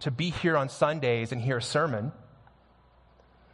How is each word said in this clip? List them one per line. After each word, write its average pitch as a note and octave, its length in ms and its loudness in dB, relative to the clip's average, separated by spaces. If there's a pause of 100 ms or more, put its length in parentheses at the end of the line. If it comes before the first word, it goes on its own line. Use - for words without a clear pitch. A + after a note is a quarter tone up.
to D3 100 -2
be D3+ 200 -2
here E3 260 2
on C3+ 140 0
Sundays B2+ 640 0
and B2 80 -4
hear B2 180 0
a A#2 40 -4
sermon, C#3+ 500 -2 (1400)